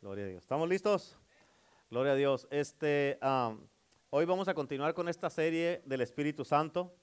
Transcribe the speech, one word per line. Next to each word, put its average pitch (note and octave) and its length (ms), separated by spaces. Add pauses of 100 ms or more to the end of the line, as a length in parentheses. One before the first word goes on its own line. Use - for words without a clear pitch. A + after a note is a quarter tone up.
Gloria G2+ 240
a - 20
Dios. F#2 140
¿Estamos D3+ 260
listos? F#3+ 480 (760)
Gloria C3+ 220
a - 20
Dios. C#3 340
Este, C#3+ 720
ah, B2+ 340 (540)
hoy D3 160
vamos F#3 220
a F#3+ 80
continuar C#3+ 400
con E3+ 120
esta E3+ 220
serie E3 560
del C3+ 160
Espíritu D3 420
Santo. D#3+ 600